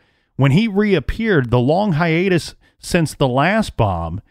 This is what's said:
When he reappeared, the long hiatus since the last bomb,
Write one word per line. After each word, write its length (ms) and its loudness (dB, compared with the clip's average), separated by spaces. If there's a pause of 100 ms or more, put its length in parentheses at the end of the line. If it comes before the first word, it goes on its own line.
(360)
When 160 4
he 160 2
reappeared, 800 0
the 80 2
long 340 0
hiatus 640 0 (240)
since 360 -2
the 140 0
last 480 0
bomb, 440 -2 (100)